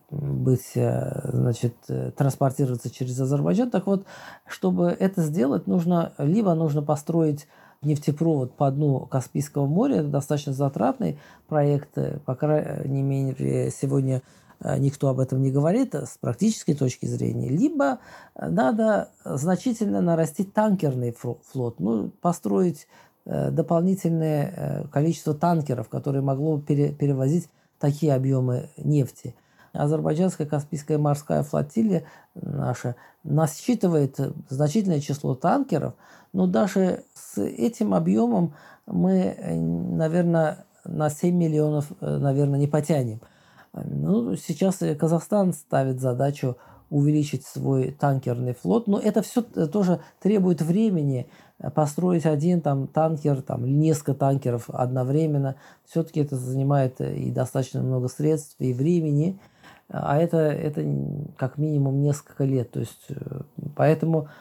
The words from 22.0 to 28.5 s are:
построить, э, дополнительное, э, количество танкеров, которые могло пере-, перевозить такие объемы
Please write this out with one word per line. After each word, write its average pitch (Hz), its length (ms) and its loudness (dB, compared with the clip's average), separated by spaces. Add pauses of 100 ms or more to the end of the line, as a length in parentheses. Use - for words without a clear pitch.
построить, 180 680 0 (420)
э, 143 200 0
дополнительное, 160 1040 0
э, - 320 -6
количество 156 460 0
танкеров, 147 560 0
которые 139 320 -2
могло 143 360 0
пере-, 147 360 0
перевозить 143 560 0 (280)
такие 147 360 2
объемы 131 640 0